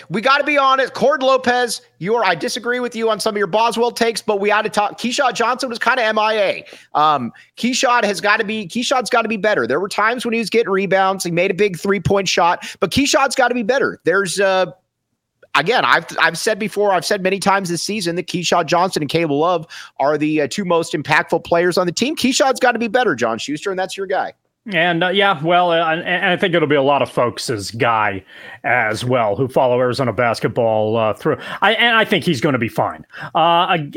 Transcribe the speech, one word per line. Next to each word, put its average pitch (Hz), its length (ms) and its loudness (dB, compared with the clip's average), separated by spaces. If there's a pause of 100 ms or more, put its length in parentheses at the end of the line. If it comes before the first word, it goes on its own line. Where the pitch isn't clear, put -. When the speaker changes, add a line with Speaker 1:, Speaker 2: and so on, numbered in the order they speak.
Speaker 1:
we 190 120 -4
gotta 269 240 2
be 294 120 0
honest. 269 380 2
Cord 277 260 2
Lopez, 247 640 0 (160)
you 190 160 -2
are, 233 100 0
I 180 120 2
disagree 240 420 -4
with 247 160 -6
you 220 160 -2
on 214 80 0
some 214 160 -2
of - 20 -2
your 202 120 -2
Boswell 226 420 2
takes, 233 320 -2
but 208 160 0
we 202 140 0
ought 214 100 2
to 214 60 -2
talk. - 320 -2
Keyshawn 240 340 -2
Johnson 240 340 -2
was 226 120 -8
kinda 240 240 2
M 214 120 0
I 214 180 2
A. 185 300 -2 (300)
Um, 143 380 2 (240)
Keyshawn 240 480 0
has 202 160 -2
gotta 208 240 2
be, 214 240 -6
Keyshawn's 247 420 -2
gotta 233 180 2
be 226 80 -4
better. 185 300 0
There 131 140 0
were 202 80 -4
times 220 360 -2
when 233 80 -4
he 226 60 0
was 220 100 -4
getting 220 220 0
rebounds. 190 540 0
He 175 80 -6
made 175 180 0
a 190 40 -2
big 190 220 0
three-point 196 520 0
shot, 175 360 2 (140)
but 190 140 -2
Keyshawn's 277 420 2
gotta 247 200 2
be 240 100 -4
better. 196 400 -2
There's, 175 340 0
uh, 190 280 2 (920)
again, 165 280 2
I've, 151 220 2 (140)
I've 165 180 2
said 208 220 -2
before, 208 320 0
I've 175 120 0
said 202 160 -2
many 185 200 0
times 196 280 2
this 170 140 -4
season 180 320 -4
that 175 140 -6
Keyshawn 175 380 0
Johnson 175 360 0
and 139 80 -6
Caleb 165 220 0
Love 160 340 0 (320)
are 147 180 2
the, 151 260 0
uh, 143 60 0
two 208 160 -6
most 170 280 0
impactful 165 500 0
players 175 360 2
on 180 80 2
the 175 60 -2
team. 269 220 -2
Keyshawn's 262 460 0
gotta 247 180 2
be 233 80 -2
better, 214 300 0
John 113 240 -2
Schuster, 151 300 -8
and 185 80 -6
that's 185 180 -4
your 196 100 -8
guy. 160 280 -4 (360)
Speaker 2:
And, 170 320 2
uh, 180 60 2
yeah, 196 340 2
well, 175 300 4
uh, 165 200 2
and, 165 100 -4
and 180 240 -2
I 180 100 2
think 170 180 0
it'll 156 140 2
be 147 80 2
a 139 60 2
lot 135 200 4
of - 80 -4
folks' 117 640 -4
guy 110 520 0 (380)
as 113 420 0
well 117 300 2
who 131 140 -2
follow 127 320 2
Arizona 123 320 0
basketball, 110 840 0
uh, 110 180 0
through. 147 240 -2 (240)
I, 202 120 4
and 226 220 2
I 220 80 4
think 202 200 0
he's 151 160 0
gonna 143 200 2
be 113 80 -2
fine. 87 360 -4 (300)
Uh, - 40 0
I, 170 580 2